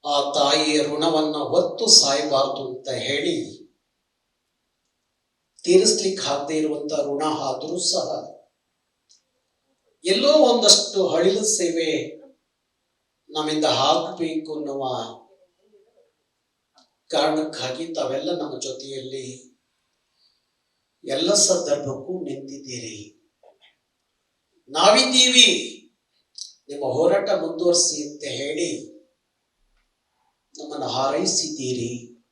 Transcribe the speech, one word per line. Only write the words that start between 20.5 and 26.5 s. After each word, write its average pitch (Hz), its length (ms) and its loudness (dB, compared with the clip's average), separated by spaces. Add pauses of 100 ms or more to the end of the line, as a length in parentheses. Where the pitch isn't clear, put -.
ಎಲ್ಲ 156 300 0
ಸಂದರ್ಭಕ್ಕೂ 185 920 -2
ನಿಂತಿದ್ದೀರಿ. 139 720 -12 (1700)
ನಾವಿದ್ದೀವಿ, 254 800 6 (1200)